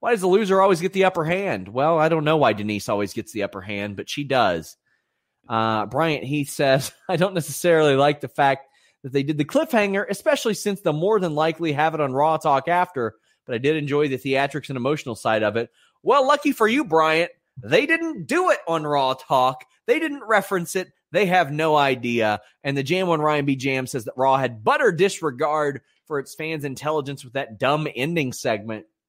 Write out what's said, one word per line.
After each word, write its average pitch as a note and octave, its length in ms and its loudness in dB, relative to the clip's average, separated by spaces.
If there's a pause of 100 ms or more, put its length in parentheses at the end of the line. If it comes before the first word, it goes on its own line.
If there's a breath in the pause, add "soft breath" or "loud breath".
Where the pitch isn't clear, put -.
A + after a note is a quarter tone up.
"Why A#3 100 -2
does G#3+ 120 0
the F#3+ 40 0
loser F#3+ 340 4
always F#3+ 200 4
get F#3 120 -2
the F#3+ 120 2
upper F#3 200 0
hand?" D#3+ 440 -2
Well, D3 300 2
I D#3 100 4
don't D#3+ 160 0
know D#3 120 2
why C3 160 4
Denise G#2 360 -4
always G#2 240 -2
gets - 200 -12
the G2+ 120 -4
upper G2 160 -8
hand, G2+ 360 -8
but G2+ 140 -12
she D3 140 -6
does. G#2 520 0 (720)
Uh, A2 380 0
Bryant C#3+ 380 -2
Heath C#3+ 260 -4
says, C3+ 400 0 (100)
<laughs> - 80 -12
"I F3+ 80 -2
don't F#3 180 0
necessarily D#3 600 2
like C#3+ 260 4
the C3 80 -10
fact C#3 380 0 (360)
that B2+ 100 -12
they C#3 100 0
did D3 160 -2
the D3 60 0
cliffhanger, G#3 640 0
especially A#3+ 460 0
since G3 260 -4
they'll E3 120 0
more F#3+ 280 2
than E3+ 160 -2
likely D#3+ 360 0
have D3+ 220 2
it D#3 60 -4
on C3+ 120 0
Raw D3+ 260 2
Talk C#3 280 0
after, E3+ 480 0 (320)
but B2+ 80 -6
I A2+ 40 -4
did C#3+ 180 0
enjoy D3 320 0
the C3 100 -4
theatrics C#3 520 -2
and C3+ 60 -6
emotional C3 380 -4
side A2 300 0
of G#2 120 0
it." A#2 140 -4 (320)
Well, C4 240 4
lucky C#4+ 260 2
for G#3+ 140 0
you, B3+ 180 0
Bryant, D#3+ 460 2 (260)
they E3+ 300 2
didn't D#4+ 400 -2
do F4 240 2
it C4+ 160 2
on E3 180 -2
Raw C#3 300 2
Talk. C3 500 0 (220)
They D4 140 2
didn't C#4+ 240 -6
reference G3 520 0
it. F#3 120 -4 (240)
They G3 140 2
have F3 260 2
no D3+ 240 2
idea. A#2 640 2 (240 soft breath)
And C#3 120 -2
the C#3 60 -2
Jam F3+ 240 -2
One E3 160 0
Ryan D3+ 240 2
B C#3 80 0
Jam C3 320 -2
says B2 180 -8
that B2+ 120 -12
Raw C3 200 4
had A#2+ 280 -4
butter C4+ 260 2
disregard D3+ 880 -2 (260)
for D3 120 -6
its C3+ 160 -10
fans' D#3 300 -6
intelligence C#3 600 -6
with B2 100 -20
that C3+ 240 -6
dumb D3+ 360 2
ending C#3 380 -2
segment. A2 520 -4 (240)